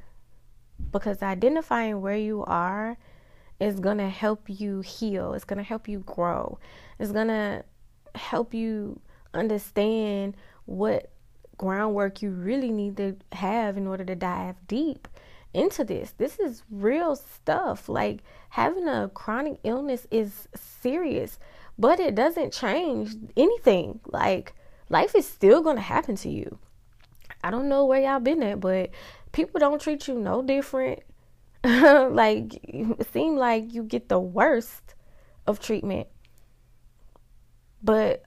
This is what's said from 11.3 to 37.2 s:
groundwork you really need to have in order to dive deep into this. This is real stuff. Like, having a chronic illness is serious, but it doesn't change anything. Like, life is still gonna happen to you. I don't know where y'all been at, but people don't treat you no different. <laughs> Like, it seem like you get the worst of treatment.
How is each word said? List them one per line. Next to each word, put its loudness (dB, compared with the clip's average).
groundwork -2
you -4
really -2
need -2
to -4
have -2
in -4
order -6
to -6
dive -4
deep -4
into 0
this. -6
This -4
is -4
real 0
stuff. -4
Like, -2
having 0
a -2
chronic -6
illness -4
is -4
serious, -4
but 4
it 0
doesn't 0
change -2
anything. 4
Like, -2
life 4
is 6
still 8
gonna 2
happen -2
to -8
you. -8
I -2
don't -2
know 4
where 6
y'all 2
been 2
at, -2
but 0
people -2
don't 4
treat -4
you -4
no 0
different. -2
<laughs> -20
Like, 8
it -4
seem 0
like 0
you -6
get -6
the 2
worst 0
of 0
treatment. -4